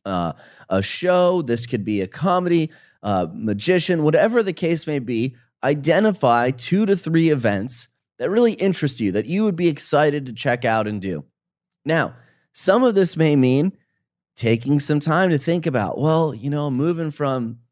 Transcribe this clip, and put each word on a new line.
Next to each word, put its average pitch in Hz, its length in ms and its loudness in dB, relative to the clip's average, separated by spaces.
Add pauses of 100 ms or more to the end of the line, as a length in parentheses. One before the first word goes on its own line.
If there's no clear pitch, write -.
uh, 87 280 -2 (360)
a 95 140 2
show, 180 580 0
this 117 240 -4
could 113 180 -4
be 101 180 -2
a 92 60 -4
comedy, 175 640 0 (320)
uh, 95 320 0
magician, 156 680 0
whatever 220 400 2
the 185 100 -4
case 165 320 -2
may 151 140 -4
be. 120 360 -4 (280)
Identify 143 880 2
two 185 340 0
to 196 100 2
three 165 340 2
events 113 580 -2 (320)
that 131 100 -2
really 226 240 4
interest 165 460 -2
you, 101 120 0
that 101 140 -2
you 180 180 -2
would 202 120 0
be 175 120 0
excited 147 600 0
to 120 60 -10
check 120 320 -4
out 110 220 0
and 104 140 -6
do. 87 240 -6 (580)
Now, 151 320 -2 (380)
some 208 300 2
of 240 100 4
this 190 240 2
may 156 180 4
mean 135 400 2 (600)
taking 120 440 0
some 147 200 0
time 170 320 2
to 147 80 2
think 165 260 -2
about, 120 340 -2
"Well, 160 340 2
you 139 180 -6
know, 147 180 -2
moving 160 400 -2
from 131 500 -4 (120)